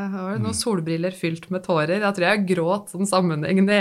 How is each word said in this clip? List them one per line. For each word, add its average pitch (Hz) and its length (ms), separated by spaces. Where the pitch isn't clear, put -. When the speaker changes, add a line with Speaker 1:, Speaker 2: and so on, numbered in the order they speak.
Speaker 1:
da 190 120
var 185 100
det 220 80
noen 220 140
Speaker 2:
Mm. - 60
Speaker 1:
solbriller 170 520
fylt 165 380
med 185 120
tårer. 165 380
Jeg 202 140
tror 175 120
jeg 202 200
gråt 180 420
sånn 180 180
sammenhengende 185 600